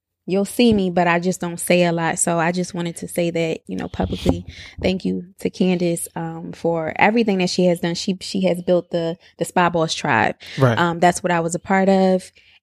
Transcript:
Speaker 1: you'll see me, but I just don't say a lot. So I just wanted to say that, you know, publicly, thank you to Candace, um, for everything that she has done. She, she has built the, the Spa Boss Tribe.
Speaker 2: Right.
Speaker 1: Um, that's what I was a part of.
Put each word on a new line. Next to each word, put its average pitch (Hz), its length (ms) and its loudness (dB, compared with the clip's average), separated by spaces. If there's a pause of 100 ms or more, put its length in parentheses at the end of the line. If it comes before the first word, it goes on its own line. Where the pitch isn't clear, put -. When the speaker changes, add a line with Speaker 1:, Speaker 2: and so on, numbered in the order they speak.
(260)
Speaker 1:
you'll 190 200 0
see 240 280 4
me, 190 160 2
but 175 180 2
I 175 120 2
just 175 220 -2
don't 170 180 -6
say 180 240 2
a 170 80 2
lot. 165 260 -2
So 170 220 0
I 165 120 0
just 180 220 -4
wanted 170 240 -6
to 165 100 -12
say 175 220 -2
that, 165 380 -4
you 185 80 -10
know, 180 140 -8
publicly, - 560 -4 (360)
thank 185 240 -2
you 185 200 -4 (140)
to 185 100 -4
Candace, 175 680 0
um, 165 380 -10
for 165 420 -4
everything 214 440 4
that 180 100 0
she 180 160 0
has 175 160 2
done. 170 140 -2
She, 185 260 -4
she - 240 -6
has 175 160 0
built 175 300 0
the, 165 260 -4 (200)
the 165 80 -4
Spa 175 240 2
Boss 165 240 0
Tribe. 120 420 0 (220)
Speaker 2:
Right. 123 200 4
Speaker 1:
Um, 170 220 0
that's 175 220 4
what 175 100 -2
I 170 100 2
was 170 140 -4
a 170 40 -4
part 190 300 2
of. 190 420 2 (320)